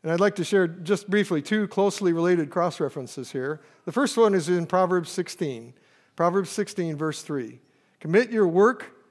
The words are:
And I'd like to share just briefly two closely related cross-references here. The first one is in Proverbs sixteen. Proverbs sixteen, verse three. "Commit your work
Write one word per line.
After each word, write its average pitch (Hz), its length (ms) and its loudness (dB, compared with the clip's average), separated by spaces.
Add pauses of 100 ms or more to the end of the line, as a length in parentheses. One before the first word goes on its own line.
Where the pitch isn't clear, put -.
And 160 80 -4
I'd 170 100 0
like 202 160 2
to 175 80 -2
share 190 220 2
just 175 420 -4
briefly 190 320 0
two 214 280 -2
closely 196 440 0
related 165 380 2
cross-references 143 800 -4
here. 135 300 -6 (240)
The 175 80 -8
first 254 240 0
one 220 180 6
is 165 140 0
in 175 180 0
Proverbs 180 440 0
sixteen. 127 640 -6 (420)
Proverbs 175 340 0
sixteen, 170 460 -4
verse 156 260 -4
three. 123 380 -8 (400)
"Commit 208 300 4
your 214 180 4
work 196 480 2 (140)